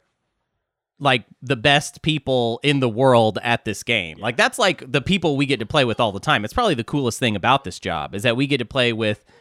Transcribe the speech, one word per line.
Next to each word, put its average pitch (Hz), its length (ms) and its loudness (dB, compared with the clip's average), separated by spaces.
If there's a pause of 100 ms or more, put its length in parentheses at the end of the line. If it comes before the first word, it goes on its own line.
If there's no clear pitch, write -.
(1000)
like, 135 260 0 (180)
the 131 140 -2
best 143 460 0
people 127 600 0
in 139 180 2
the 127 80 2
world 117 540 4
at 120 220 -2
this 104 180 -6
game. 87 360 -2
Like, 113 180 -4
that's, 226 220 0
like, 180 320 0
the 143 100 0
people 165 360 0
we 139 100 0
get 131 140 -2
to 110 60 -6
play 143 180 2
with 113 140 0
all 110 140 2
the 95 80 -8
time. 131 240 0
It's - 100 -10
probably 226 200 0
the 117 100 -4
coolest 135 340 -2
thing 113 160 0
about 120 300 2
this 87 140 -12
job 80 360 -6
is 101 80 -6
that 120 140 2
we 139 100 0
get 135 120 0
to 123 60 -4
play 120 280 0
with 107 320 -2 (160)